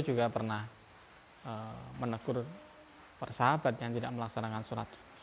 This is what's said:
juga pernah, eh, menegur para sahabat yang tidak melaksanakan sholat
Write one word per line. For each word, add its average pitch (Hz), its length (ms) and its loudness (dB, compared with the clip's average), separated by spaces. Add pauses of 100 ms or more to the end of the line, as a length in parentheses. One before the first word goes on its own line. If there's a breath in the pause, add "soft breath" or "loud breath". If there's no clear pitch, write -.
juga 120 240 6
pernah, 110 400 0 (800)
eh, 113 320 -6 (240)
menegur 120 400 0 (760)
para 117 160 -6
sahabat 131 480 6
yang 120 140 0
tidak 120 180 -2
melaksanakan 113 540 -2
sholat 110 220 -2 (340)